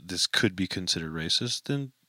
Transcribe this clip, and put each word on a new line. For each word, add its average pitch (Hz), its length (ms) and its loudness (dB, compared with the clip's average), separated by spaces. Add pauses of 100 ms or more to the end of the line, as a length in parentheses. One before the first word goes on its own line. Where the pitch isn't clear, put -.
this 90 240 -2
could 98 280 4
be 95 120 2
considered 85 460 -2
racist," 82 500 -2
then 139 280 -2 (180)